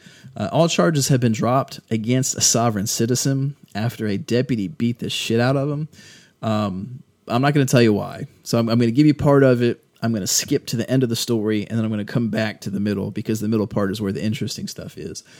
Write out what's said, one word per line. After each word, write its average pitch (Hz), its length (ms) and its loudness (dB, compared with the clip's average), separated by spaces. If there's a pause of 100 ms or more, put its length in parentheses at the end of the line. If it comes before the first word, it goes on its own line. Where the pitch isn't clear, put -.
(360)
Uh, 107 160 -6
all 160 160 4
charges 165 400 2
have 131 140 4
been 120 100 4
dropped 120 480 0 (100)
against 117 460 0
a - 60 -6
sovereign 113 460 2
citizen 135 680 0 (180)
after 113 320 -4
a 101 120 -2
deputy 113 500 -2
beat 117 320 -4
the - 100 -6
shit - 300 -2
out 127 160 2
of 139 140 -2
him. 151 180 -6 (540)
Um, 107 600 -4 (260)
I'm 120 140 0
not 147 120 2
gonna 143 120 4
tell 127 160 6
you 110 120 6
why, 98 340 -6 (160)
so 117 160 0
I'm, 113 100 2
I'm 117 80 2
gonna 117 140 4
give 147 160 4
you 143 80 4
part 143 280 6
of 123 200 6
it. 120 180 0 (200)
I'm 117 120 0
gonna 92 140 -4
skip - 400 -2
to 120 100 -4
the 113 100 -2
end 131 140 2
of 120 80 2
the 117 60 0
story, 107 520 0
and 113 80 -6
then 113 100 0
I'm 110 40 -2
gonna 104 160 -4
come 117 240 -2
back 107 320 -4
to - 80 -10
the 98 120 -4
middle 101 280 -2
because 107 300 -4
the 110 80 -4
middle 110 180 0
part 101 240 -2
is 107 100 -4
where 98 120 -2
the 82 120 -6
interesting - 440 -4
stuff - 300 -14
is. - 260 -12 (160)